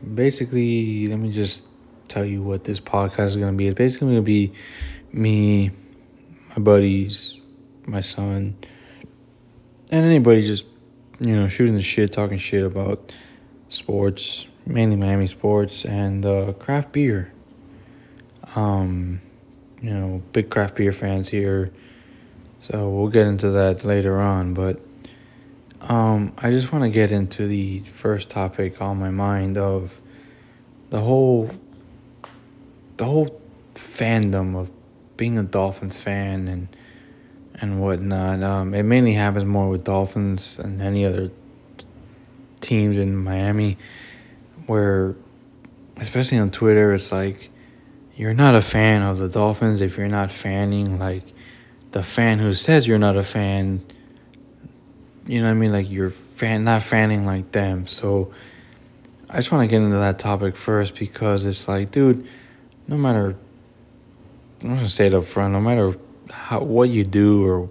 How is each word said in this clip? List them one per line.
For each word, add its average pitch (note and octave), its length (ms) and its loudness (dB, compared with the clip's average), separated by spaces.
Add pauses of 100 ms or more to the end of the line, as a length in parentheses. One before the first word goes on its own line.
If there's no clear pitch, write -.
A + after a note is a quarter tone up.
(160)
basically, A#2 880 0
let G#2+ 140 -2
me A2 120 -2
just G#2 360 -4 (400)
tell G2+ 180 -4
you G2+ 160 -4
what G2 220 -4
this G2 160 -6
podcast G2 480 -2
is G2+ 100 -2
gonna G2 160 0
be. G2 140 0
It's F#2+ 100 -2
basically B2+ 300 0
gonna A#2 160 4
be G#2 300 2 (580)
me, G#2 580 2 (800)
my - 140 -4
buddies, G2 760 4 (460)
my G2+ 160 -6
son, G2 560 -4 (1300)
and D#3+ 120 4
anybody A#2 440 6
just, G#2 180 -4 (540)
you A2+ 160 0
know, G2+ 120 2
shooting A2+ 280 2
the G2 80 0
shit, G#2 280 0
talking G2+ 280 -4
shit F#2+ 240 -2
about F#2+ 500 -6 (540)
sports, - 800 -4 (180)
mainly A2+ 300 2
Miami G2 320 2
sports, G#2 560 0
and, G2 420 -2
uh, G2 280 0
craft C#3 400 -4
beer. A#2 400 0 (1200)
Um, F#2 640 -2 (640)
you A#2 80 -6
know, F#2+ 320 -4 (100)
big G#2+ 180 -2
craft G2+ 260 -2
beer G2 180 0
fans F#2+ 340 -4
here, G2 460 -2 (880)
so G#2 280 -4
we'll G2+ 200 -2
get G#2+ 180 6
into G2+ 220 0
that F#2+ 340 2
later G2 380 2
on, F#2 320 0
but, F#2+ 260 -2 (1000)
um, A2 560 0
I A#2+ 140 0
just B2+ 200 0
wanna C#3 180 2
get G#2+ 220 4
into G2+ 340 -2
the G2 340 -4
first G2+ 500 -4
topic F#2+ 520 -4
on G2 180 -4
my F#2+ 100 -4
mind G2 480 -2
of F#2+ 420 -4 (920)
the G#2+ 100 -4
whole, B2 500 2 (1400)
the - 80 -6
whole D3 380 -2 (340)
fandom G2+ 800 -2
of F#2 160 -6 (460)
being A#2 200 -2
a G#2+ 60 0
Dolphins F#2+ 540 -4
fan F#2+ 500 -4
and, F#2 220 -8 (840)
and G2 260 -4
whatnot. F#2+ 600 -2
Um, G2 320 -2
it G#2 100 0
mainly A#2 300 4
happens G#2 300 0
more G2+ 240 0
with F#2 160 -2
Dolphins G2 720 -2
than G2 240 -8
any G2+ 260 -2
other F#2 260 -2 (460)
t-, - 80 -20 (760)
teams G#2 360 0
in G2 200 0
Miami, G2 600 -2 (880)
where, G2 480 0 (840)
especially B2 420 -2
on G#2 100 2
Twitter, G#2+ 440 4
it's F#2+ 180 -4
like, G2 380 -6 (640)
you're A2 180 -4
not C3 220 8
a A2 60 8
fan G#2+ 400 4
of G2 160 0
the F#2+ 100 -4
Dolphins G#2 540 2
if F#2+ 160 -2
you're G2+ 100 -2
not G2+ 240 -2
fanning, G2+ 640 -2
like, F#2 260 -6 (680)
the G2 100 -2
fan A2+ 380 0
who G#2+ 140 2
says D3 340 4
you're A2+ 100 4
not G2+ 200 4
a G2 60 0
fan, G2 600 -2 (1400)
you A#2+ 140 0
know A2+ 60 2
what A2 40 4
I A2 40 4
mean? A2 180 2
Like, G2 180 -2
you're F#2+ 200 -2
fan-, A2 520 -4
not A2+ 180 4
fanning G#2+ 440 2
like F#2 260 -4
them. F#2+ 360 -2
So, G2 440 -2 (960)
I - 60 -10
just - 160 -2
wanna C3+ 160 4
get A2 140 4
into G#2 160 2
that G2 200 2
topic G2 380 -2
first G#2 420 -2
because G#2 460 -2
it's G2 240 -4
like, G2 240 -2
dude, C3+ 340 4 (640)
no D3 100 -4
matter, A2 380 0 (1300)
I'm B2 140 -4
gonna A#2+ 120 0
say G2+ 200 2
it F#2+ 60 4
up F2+ 120 2
front, G2 260 -2
no G2 80 0
matter G#2+ 380 2 (320)
how, - 320 -6
what A#2+ 260 4
you A2+ 160 2
do G2+ 420 4
or F2+ 260 0